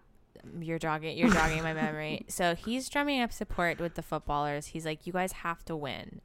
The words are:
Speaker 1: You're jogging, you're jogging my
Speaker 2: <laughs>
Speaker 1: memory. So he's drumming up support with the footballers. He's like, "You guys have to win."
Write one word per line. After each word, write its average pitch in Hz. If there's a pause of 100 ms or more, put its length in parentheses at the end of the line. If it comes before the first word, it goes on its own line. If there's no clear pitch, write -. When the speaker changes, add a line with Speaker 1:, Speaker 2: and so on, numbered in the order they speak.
(600)
Speaker 1:
You're 160
jogging, 156
you're 220
jogging 160
my 160
Speaker 2:
<laughs> 156
Speaker 1:
memory. 151
So 175
he's 247
drumming 285
up 233
support 175
with 170
the 165
footballers. 147
He's 160
like, 156
"You 175
guys 185
have -
to 165
win." -